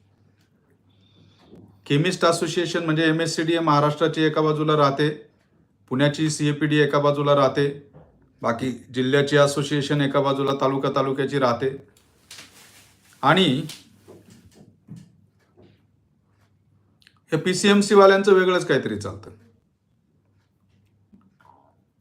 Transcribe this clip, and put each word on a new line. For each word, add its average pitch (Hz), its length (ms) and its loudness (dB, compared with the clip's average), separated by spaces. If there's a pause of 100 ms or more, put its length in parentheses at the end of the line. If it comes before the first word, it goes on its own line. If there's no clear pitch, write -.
(1900)
केमिस्ट 170 380 0
असोसिएशन 165 600 -2
म्हणजे 160 220 0
एमएससीडी 165 520 -2
महाराष्ट्राची 151 600 0
एका 156 200 0
बाजूला 156 360 0
राहते, 143 320 2 (800)
पुण्याची 147 400 0
सीएपीडी 147 480 -2
एका 143 220 2
बाजूला 143 360 0
राहते, 143 560 -2 (500)
बाकी 120 300 -4
जिल्ह्याची 131 680 -2
असोसिएशन 143 640 0
एका 139 200 0
बाजूला 135 300 -2 (100)
तालुका 139 340 -2
तालुक्याची 135 440 -4
राहते 131 480 -4 (1300)
आणि 151 440 2 (3750)
हे 160 60 -2
पीसीएमसी 202 580 2
वाल्यांचं 196 380 6
वेगळंच 185 340 2
काहीतरी 127 320 -2
चालतं. 95 320 -14 (2750)